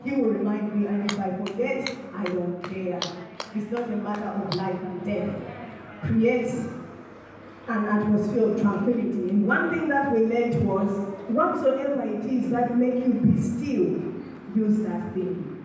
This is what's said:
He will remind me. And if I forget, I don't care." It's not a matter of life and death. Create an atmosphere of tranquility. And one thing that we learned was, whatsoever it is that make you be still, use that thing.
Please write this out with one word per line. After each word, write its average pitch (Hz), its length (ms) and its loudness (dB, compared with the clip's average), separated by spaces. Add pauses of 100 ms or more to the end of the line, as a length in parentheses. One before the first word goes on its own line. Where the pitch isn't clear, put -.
He 277 120 -2
will 226 160 4
remind 208 420 0
me. 208 140 2
And 202 240 -2
if 202 80 -4
I 185 180 -2
forget, 226 580 -2 (220)
I 208 60 -4
don't 180 400 -2
care." 185 360 -4 (560)
It's 214 160 -4
not 240 120 -2
a 214 140 -4
matter 208 320 -4 (120)
of 180 140 -2
life 185 260 -2
and 185 240 -8
death. 208 240 -2 (760)
Create 226 480 4 (1160)
an 208 180 0
atmosphere 208 640 2
of 214 120 0
tranquility. 208 680 2
And 208 180 4
one 330 240 4
thing 320 180 0
that 277 220 2
we 226 140 4
learned 233 420 2
was, 196 220 2 (400)
whatsoever 269 760 2
it 214 220 -2
is 262 260 0
that 240 260 2
make 247 280 4
you 247 80 4
be - 260 6
still, - 640 0 (540)
use 214 320 4
that - 260 -4
thing. 175 320 -2 (200)